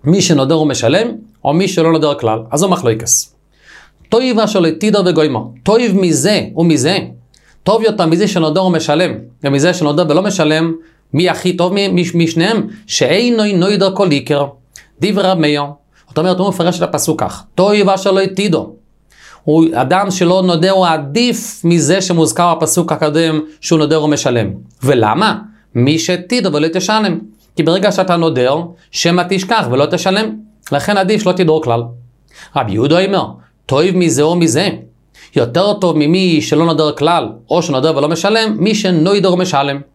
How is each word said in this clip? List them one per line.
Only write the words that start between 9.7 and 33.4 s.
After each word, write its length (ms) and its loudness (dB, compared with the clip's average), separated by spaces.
שנודר 340 0
ולא 140 2
משלם, 500 0
מי 160 2
הכי 280 -2
טוב 160 0
מ-, 240 -2
מ-, 220 -2
משניהם? 480 0
שאינו 560 0
נודר 380 0
כל 160 0
עיקר, 360 0
דברי 220 0
רב 160 0
מאיר. 240 0
זאת 100 -4
אומרת, 200 0
הוא 100 0
מפרש 300 -2
את 40 -2
הפסוק 380 -2
כך, 240 -6
טוב 340 2
אשר 220 0
לא 160 2
תידור. 500 -2
הוא 280 4
אדם 380 0
שלא 320 2
נודר, 280 2
הוא 160 2
עדיף 800 -2
מזה 360 2
שמוזכר 540 0
בפסוק 380 -2
הקודם, 480 0
שהוא 180 0
נודר 260 0
ומשלם. 460 0
ולמה? 560 2
מי 240 2
שתידור 560 -2
ולא 140 0
תשלם. 500 -2
כי 60 -2
ברגע 300 2
שאתה 240 0
נודר, 400 0
שמא 380 0
תשכח 420 -2
ולא 160 2
תשלם. 500 -2
לכן 240 -2
עדיף 260 0
שלא 100 0
תידור 300 2
כלל. 200 -2
רבי 160 -2
יהודה 320 2
אומר, 220 -2